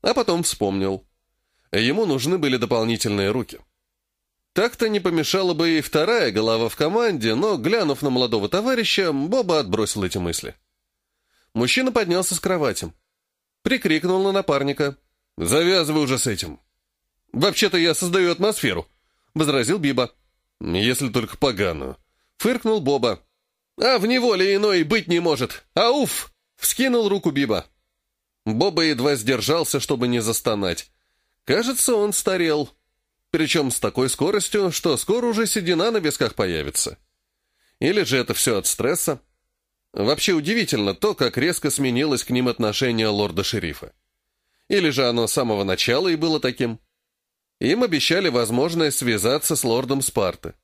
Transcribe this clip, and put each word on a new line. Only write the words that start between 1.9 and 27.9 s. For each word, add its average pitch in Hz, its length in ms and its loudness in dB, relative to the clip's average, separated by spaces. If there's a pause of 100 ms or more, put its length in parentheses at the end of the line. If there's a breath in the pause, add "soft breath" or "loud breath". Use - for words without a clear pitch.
нужны 147 320 0
были 139 200 0
дополнительные 110 720 0
руки. 113 280 -6 (920)
Так-то 226 340 0
не 208 120 0
помешала 175 540 0
бы 165 240 2
и 151 40 0
вторая 170 500 0
голова 113 380 2
в - 60 -10
команде, 160 600 0
но, 196 220 0
глянув 156 440 0
на 147 80 0
молодого 117 380 0
товарища, 208 640 0
Боба 170 480 0
отбросил 107 440 -2
эти 92 140 -4
мысли. 87 380 -6 (1000)
Мужчина 240 380 0
поднялся 185 440 0
с - 40 -6
кровати. 143 540 -2 (680)
Прикрикнул 185 600 0
на 196 80 2
напарника. 143 680 0 (380)
«Завязывай 156 680 2
уже 127 160 0
с - 80 0
этим!» 90 320 -6 (720)
«Вообще-то 185 460 2
я 165 180 2
создаю 175 360 2
атмосферу», — 165 560 -2 (460)
возразил 147 460 0
Биба. 131 320 0 (500)
«Если 113 480 0
только 110 280 -4
поганую», — 87 600 -2 (400)
фыркнул 220 420 0
Боба. 123 400 0 (600)
«А 254 160 2
в 190 80 0
неволе 220 500 2
иной 196 280 2
быть 185 240 0
не 170 120 2
может! 143 540 -2
Ауф!» — 233 580 0 (240)
вскинул 240 540 0
руку 190 220 0
Биба. 127 340 0 (800)